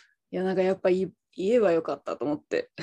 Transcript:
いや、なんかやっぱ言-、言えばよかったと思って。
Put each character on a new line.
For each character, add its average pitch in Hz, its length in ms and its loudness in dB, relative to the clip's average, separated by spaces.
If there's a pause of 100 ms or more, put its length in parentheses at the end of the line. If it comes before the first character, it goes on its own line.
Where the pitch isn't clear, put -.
(320)
い 180 40 -6
や、 185 60 -2
な 185 120 -2
ん - 20 -4
か 190 60 2
や 190 120 2
っ 190 60 -10
ぱ 185 100 2
言-、 185 220 0 (240)
言 214 220 2
え - 20 2
ば 196 100 4
よ 165 140 2
か 156 100 -4
っ - 80 -10
た - 140 -8
と - 80 -6
思 147 100 -2
っ 143 100 -8
て。 - 280 -4 (100)